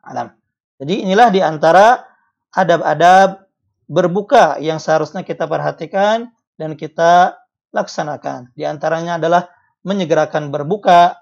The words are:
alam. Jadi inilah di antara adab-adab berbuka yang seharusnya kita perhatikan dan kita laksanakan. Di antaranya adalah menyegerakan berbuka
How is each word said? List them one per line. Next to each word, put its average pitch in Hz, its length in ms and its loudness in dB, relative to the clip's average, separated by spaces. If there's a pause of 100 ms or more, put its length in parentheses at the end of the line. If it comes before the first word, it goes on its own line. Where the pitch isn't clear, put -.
alam. 120 280 -12 (480)
Jadi 185 240 -6
inilah 202 260 4
di 185 140 0
antara 165 640 2 (480)
adab-adab 175 880 2 (480)
berbuka 175 720 0
yang 156 160 -4
seharusnya 156 480 -4
kita 139 160 -8
perhatikan 170 880 -4 (240)
dan 156 240 -12
kita 170 560 2 (400)
laksanakan. 143 800 -10
Di 147 80 -12
antaranya 160 560 -6
adalah 175 320 0 (320)
menyegerakan 156 680 -4
berbuka 175 680 2